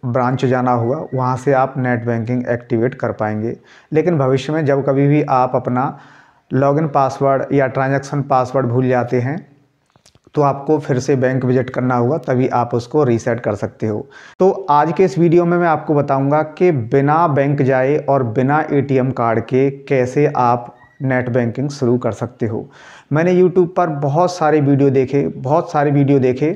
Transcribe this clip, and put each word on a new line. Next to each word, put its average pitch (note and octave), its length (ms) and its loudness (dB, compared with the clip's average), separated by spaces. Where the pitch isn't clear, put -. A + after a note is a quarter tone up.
ब्रांच B2 380 0
जाना B2+ 280 0
होगा, A#2+ 240 0
वहाँ B2+ 220 -2
से C3+ 160 -2
आप C3+ 260 2
नेट B2 260 -2
बैंकिंग A#2 440 -2
एक्टिवेट A#2+ 460 -2
कर A2+ 180 -4
पाएंगे। G#2+ 420 -4
लेकिन D#3 260 0
भविष्य C3+ 340 0
में D#3 140 -2
जब C#3 200 0
कभी C#3 220 2
भी D3 160 2
आप B2+ 300 0
अपना B2 300 -2
लॉगिन C#3+ 380 0
पासवर्ड C3+ 680 0
या C#3 140 4
ट्रांजैक्शन C#3 560 -2
पासवर्ड C3 420 0
भूल B2+ 220 0
जाते B2 320 0
हैं C3+ 160 -4
तो D3 80 2
आपको C#3 360 0
फिर C#3+ 220 -2
से C#3 160 0
बैंक C3 280 0
विजिट B2+ 260 0
करना B2+ 240 -2
होगा, B2 240 0
तभी B2+ 320 0
आप A#2+ 240 -2
उसको C3+ 300 0
रीसेट A#2 360 0
कर G#2+ 160 -2
सकते G#2+ 300 -8
हो। G#2+ 200 -4
तो F#3+ 100 6
आज D3 220 4
के F#3+ 120 4
इस F#3 140 0
वीडियो E3+ 260 4
में F3 140 2
मैं F3 100 2
आपको D3+ 260 0
बताऊंगा C#3+ 560 0
कि F3+ 220 2
बिना C#3 560 2
बैंक C#3+ 340 0
जाए C3 360 2
और C#3 260 0
बिना C3 360 0
एटीएम C3+ 400 2
कार्ड A#2 300 0
के C3+ 280 2
कैसे C3+ 480 0
आप B2 460 0
नेट B2+ 280 -2
बैंकिंग A#2+ 420 -2
शुरू B2+ 280 0
कर A#2+ 140 -4
सकते A#2+ 340 -8
हो। G#2+ 220 -6
मैंने E3 220 2
YouTube F3+ 360 4
पर F3+ 200 0
बहुत D3+ 440 -2
सारे D#3 280 0
वीडियो C#3 300 2
देखे, C3+ 380 0
बहुत D3 440 -2
सारे D3 180 0
वीडियो C#3+ 280 2
देखे B2+ 380 0